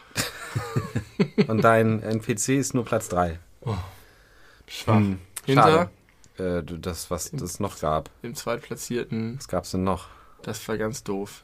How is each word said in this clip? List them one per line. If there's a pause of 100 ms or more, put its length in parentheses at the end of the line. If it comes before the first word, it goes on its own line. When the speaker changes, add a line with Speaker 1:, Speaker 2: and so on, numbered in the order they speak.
(680)
Speaker 1:
<laughs>
Und
dein
N
P
C
ist
nur
Platz
drei. (240)
Speaker 2:
Oh, (920)
schwach.
Speaker 1:
Hm, (280)
Speaker 2:
Hinter?
Speaker 1:
schade.
Äh,
du,
das,
was
Speaker 2:
Im
Speaker 1:
es
noch
gab. (120)
Speaker 2:
Im
zweitplatzierten.
Speaker 1:
Was
gab's
denn
noch? (340)
Speaker 2:
Das
war
ganz
doof.